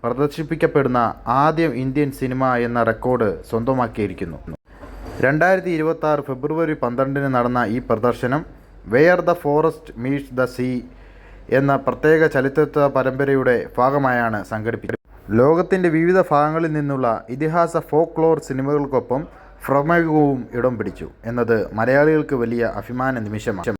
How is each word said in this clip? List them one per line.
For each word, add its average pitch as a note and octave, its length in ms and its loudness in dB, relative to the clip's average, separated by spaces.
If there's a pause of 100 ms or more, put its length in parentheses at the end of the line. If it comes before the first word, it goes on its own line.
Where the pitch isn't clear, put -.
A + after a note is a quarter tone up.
പ്രദർശിപ്പിക്കപ്പെടുന്ന C#3+ 960 0 (420)
ആദ്യ D#3+ 240 2 (160)
ഇന്ത്യൻ C3+ 260 0 (120)
സിനിമ C3 280 -2 (180)
എന്ന A#2+ 120 -2 (100)
റെക്കോർഡ് A#2 400 0 (220)
സ്വന്തമാക്കിയിരിക്കുന്നു. A2+ 880 -2 (840)
രണ്ടായിരത്തി F3 520 2
ഇരുപത്താറ് D#3 540 -2
ഫെബ്രുവരി D3+ 520 -2
പന്ത്രണ്ടിന് C3+ 540 -2
നടന്ന B2 240 2 (160)
ഈ - 20 -2 (120)
പ്രദർശനം B2 520 0 (520)
Where F3 340 6
the E3+ 160 0
Forest D#3 420 0 (160)
Meets C#3 260 -4 (120)
the B2 160 0
Sea B2+ 180 -4 (840)
എന്ന C#3 160 4 (140)
പ്രത്യേക D#3 480 4
ചലച്ചിത്ര C#3 500 2 (100)
പരമ്പരയുടെ C3 600 2 (220)
ഭാഗമായാണ് B2 600 2 (120)
സംഘടിപ്പിച്ചത്. A2 520 -6 (360)
ലോകത്തിൻ്റെ E3+ 580 4
വിവിധ F3+ 220 4 (120)
ഭാഗങ്ങളിൽ D#3 460 2
നിന്നുള്ള C#3 300 -2 (280)
ഇതിഹാസ E3 420 0 (140)
ഫോക്ലോർ D#3+ 460 2 (100)
സിനിമകൾക്കൊപ്പം C3+ 720 -2 (440)
ഭ്രമയുഗവും D3+ 760 2 (160)
ഇടം B2 220 0
പിടിച്ചു F#2+ 280 -8 (220)
എന്നത് A#2 260 0 (220)
മലയാളികൾക്ക് D3 640 2
വലിയ A#2 220 -2 (160)
അഭിമാന B2+ 340 -4 (120)
നിമിഷമാണ്. G#2 540 -4